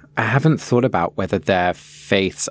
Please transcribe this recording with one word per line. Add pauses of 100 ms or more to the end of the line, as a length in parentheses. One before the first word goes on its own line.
(160)
I
haven't
thought
about
whether
their
faiths